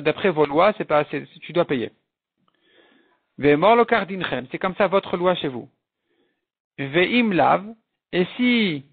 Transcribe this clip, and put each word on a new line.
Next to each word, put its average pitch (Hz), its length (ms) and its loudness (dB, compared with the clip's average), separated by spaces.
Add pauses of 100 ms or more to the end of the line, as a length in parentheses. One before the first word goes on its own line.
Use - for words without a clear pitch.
d'après 151 280 0
vos 151 160 2
lois, 165 300 2
c'est 170 80 -8
pas 151 140 0
assez, 143 280 -4 (160)
tu - 100 -16
dois 170 120 0
payer. 123 260 -4 (1500)
Ve'emor 147 380 4
lo 240 80 4
kach 220 240 -2
dinchem. 156 420 -8
C'est 165 80 -10
comme 185 160 -6
ça 196 140 0
votre 190 280 -2
loi 180 200 0
chez 165 120 -6
vous. 123 200 -10 (1120)
Ve'im 185 540 2
lav. 160 320 2 (480)
Et 175 140 0 (100)
si 220 560 0